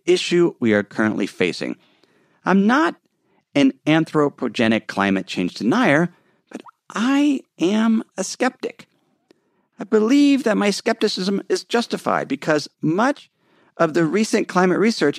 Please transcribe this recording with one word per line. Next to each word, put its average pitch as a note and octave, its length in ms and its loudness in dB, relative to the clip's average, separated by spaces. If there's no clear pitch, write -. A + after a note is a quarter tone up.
issue F3 540 2
we A2+ 140 2
are G#2 100 2
currently G#2+ 420 -2
facing. D2 520 -4
I'm G3 240 2
not D4+ 300 0
an C#3 160 4
anthropogenic C#3+ 1040 0
climate G2 380 0
change F2+ 280 -4
denier, E3 600 0
but - 120 -16
I C#4 540 0
am A3 440 0
a F#3+ 80 -4
skeptic. - 640 -6
I A3+ 60 -12
believe C4+ 580 2
that G#3 140 0
my G3+ 120 0
skepticism G3+ 800 -2
is F#3 160 -2
justified A2+ 640 -2
because D3+ 400 -2
much G3+ 500 -2
of E3 160 0
the E3+ 100 2
recent G3+ 460 0
climate F3+ 300 2
research F3 400 0